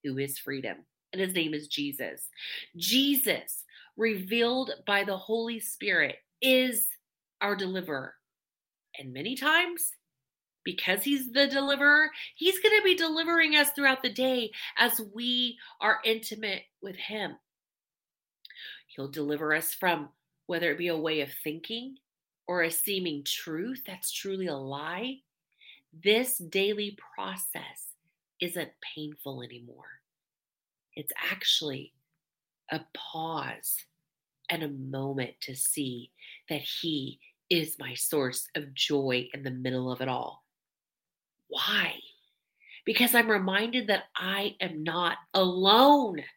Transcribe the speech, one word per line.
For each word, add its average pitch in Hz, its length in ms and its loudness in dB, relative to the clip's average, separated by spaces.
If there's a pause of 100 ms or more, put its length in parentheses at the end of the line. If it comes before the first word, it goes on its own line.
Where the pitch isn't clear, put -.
who 135 140 -4
is 139 200 -4
freedom. 135 400 -6 (340)
And 185 80 -4
his 185 140 0
name 160 180 0
is 151 140 -6
Jesus. 139 640 -6 (480)
Jesus, 214 880 0 (320)
revealed 226 720 0 (160)
by 202 180 2
the 196 120 -2
Holy 226 440 -4
Spirit, 170 560 -2 (240)
is 254 460 4 (560)
our 202 140 0
deliverer. 185 580 -4 (840)
And 131 140 -12
many 170 220 -6
times, 330 560 0 (760)
because 185 380 -2
he's 262 300 0
the 277 160 4
deliverer, 285 640 6 (260)
he's 381 240 2
gonna 427 220 8
be 370 120 8
delivering 330 600 4
us 294 140 6
throughout 262 320 4
the 254 100 0
day 254 400 0 (260)
as 240 220 4 (120)
we 240 460 -2 (220)
are 208 240 4
intimate 220 580 -2 (180)
with 190 160 -12
him. 202 400 -6 (1500)
He'll 139 200 -10
deliver 147 460 0
us 160 180 0
from 160 360 0 (380)
whether 170 260 0
it 160 60 -2
be 175 100 -2
a 165 80 0
way 156 240 0
of 139 100 -4 (140)
thinking 226 520 -8 (520)
or 175 140 0
a 160 80 2
seeming 175 520 -2
truth 175 640 -6
that's 190 240 -8
truly 190 380 -4
a 143 80 -4
lie. 160 600 -6 (840)
This 226 360 2
daily 202 600 -2 (160)
process - 800 -8 (460)
isn't 170 300 -4 (240)
painful 147 480 -10
anymore. 120 580 -18 (960)
It's 147 160 -10 (180)
actually 143 640 -2 (800)
a 160 80 -2 (120)
pause - 840 -6 (760)
and 165 140 0
a 147 40 -4
moment 135 720 -6
to 131 120 -12
see 127 560 -2 (380)
that 147 140 -4
he 143 580 -6 (280)
is 160 300 2
my 131 160 -8
source 131 600 -2
of 143 180 -8
joy 131 600 0
in 143 80 -12
the 135 80 -6
middle 127 420 -2
of - 80 -6
it 131 80 -2
all. 127 360 -4 (1040)
Why? - 460 0 (880)
Because 240 300 4
I'm 226 160 6
reminded 208 580 2
that 196 160 2 (120)
I 196 440 -2
am 165 220 -4
not 170 360 0 (160)
alone. 196 880 8 (140)